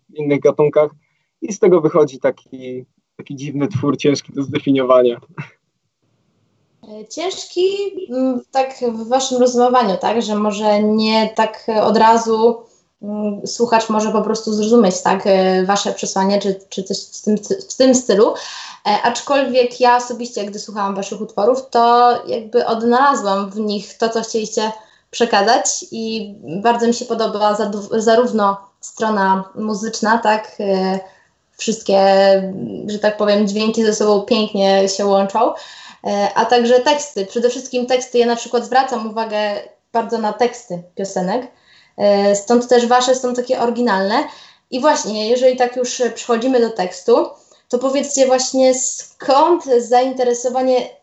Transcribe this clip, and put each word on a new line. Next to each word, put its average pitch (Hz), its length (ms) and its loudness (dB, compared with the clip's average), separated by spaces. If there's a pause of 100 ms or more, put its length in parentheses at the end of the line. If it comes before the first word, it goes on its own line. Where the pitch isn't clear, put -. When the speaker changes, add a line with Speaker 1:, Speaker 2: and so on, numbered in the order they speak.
Speaker 1:
w - 60 -20
innych 143 240 0
gatunkach 147 520 2 (500)
i 214 120 -6
z - 60 -12
tego 180 220 6
wychodzi 147 380 0
taki, 127 680 -6 (320)
taki - 180 -14
dziwny 139 320 -4
twór, 143 300 -2
ciężki - 360 -2
do 139 100 -6
zdefiniowania. 127 760 2 (1700)
Speaker 2:
E, 214 180 -16
ciężki, 359 600 -4 (420)
mm, 254 320 -2 (100)
tak 262 240 -2 (180)
w 220 140 -10
waszym 254 340 0
rozumowaniu, 240 560 4
tak, 220 240 -2
że 208 140 -4
może 208 480 0
nie 220 520 2
tak - 320 -2 (160)
od 214 140 2
razu, 226 600 4 (440)
mm, 208 460 -6
słuchacz 226 420 0
może 214 220 0
po 208 100 2
prostu 214 320 -4
zrozumieć, 214 480 2
tak, 190 240 -2
e, 190 400 2
wasze 202 280 0
przesłanie, 196 460 -2
czy, 196 200 -4 (100)
czy 190 140 -8
coś 196 140 -6
w - 260 -16
tym, 214 140 0 (320)
w - 80 -12
tym 262 180 6
stylu. 226 380 2 (540)
E, 208 160 0
aczkolwiek 247 760 0
ja 240 180 6
osobiście, 240 480 -6
gdy 208 140 -12
słuchałam 196 360 -6
waszych 196 260 -8
utworów, 226 480 0
to 240 440 4 (140)
jakby 226 380 -2
odnalazłam 220 840 0
w 208 100 -8
nich 208 380 -6
to, 226 120 -2
co 226 120 -4
chcieliście 220 500 -4 (400)
przekazać 233 800 0
i 220 440 -8 (260)
bardzo 226 260 2
mi 233 60 2
się - 120 -8
podoba 208 500 -2
zadu-, 208 440 -4
zarówno 214 580 2 (240)
strona 190 760 -2
muzyczna, 214 600 -2
tak, 214 420 -2
e, 190 400 -2 (580)
wszystkie, 208 400 0 (880)
że 208 120 -6
tak 208 180 0
powiem, 208 300 2
dźwięki 220 380 0
ze 208 100 2
sobą 208 260 2
pięknie 196 680 0
się 202 160 -4
łączą, 202 480 2 (500)
e, 202 320 -2
a 226 100 0
także 240 340 4
teksty. 254 460 -2
Przede 240 240 -2
wszystkim 247 360 -6
teksty. 254 320 -2
Ja 233 80 4
na 233 100 0
przykład 240 300 -4
zwracam 254 440 -2
uwagę 208 440 -4 (400)
bardzo 226 240 -2
na 208 160 -2
teksty 185 500 -4 (120)
piosenek, 196 520 -4 (500)
E, 202 380 4
stąd 240 320 0
też 233 200 4
wasze 247 280 2
są 247 180 -4
takie 247 280 -2
oryginalne. 220 540 0 (560)
I 247 100 -4
właśnie, 220 480 0
jeżeli 254 280 2
tak 247 180 -2
już, 247 260 -6
e, 233 80 0
przechodzimy 240 500 -2
do 226 100 2
tekstu, 233 600 -2 (400)
to 240 100 -2
powiedzcie 269 480 0
właśnie, 262 460 2
skąd - 880 0 (160)
zainteresowanie 247 1120 0 (140)